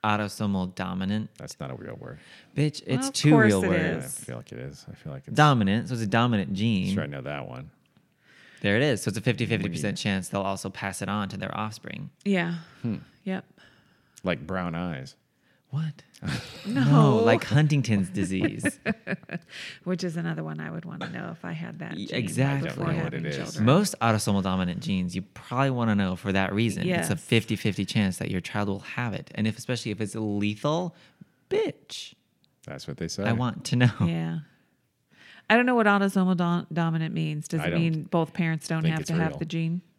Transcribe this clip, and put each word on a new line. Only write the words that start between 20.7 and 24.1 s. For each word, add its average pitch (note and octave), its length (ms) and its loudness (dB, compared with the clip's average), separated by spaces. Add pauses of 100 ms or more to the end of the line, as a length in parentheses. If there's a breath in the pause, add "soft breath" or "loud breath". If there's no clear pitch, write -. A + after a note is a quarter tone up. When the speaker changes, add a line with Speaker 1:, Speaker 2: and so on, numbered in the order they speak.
Speaker 3:
would E3 140 -8
wanna E3+ 260 -10
know E3 220 -8
if E3+ 140 -14
I F3 80 -6
had D#3+ 260 -10
that - 160 -10
Speaker 1:
Y-, - 120 -8
Speaker 3:
gene - 120 -4
Speaker 1:
exactly. C3+ 480 2
Speaker 3:
before - 200 -4
Speaker 2:
I - 100 0
know - 60 -2
what C#3+ 100 -4
Speaker 3:
having - 120 -6
Speaker 2:
it D#2 40 -4
is. C#2+ 80 -4
Speaker 3:
children. G2 280 -2
Speaker 1:
Most F3+ 360 6
autosomal G#2+ 420 2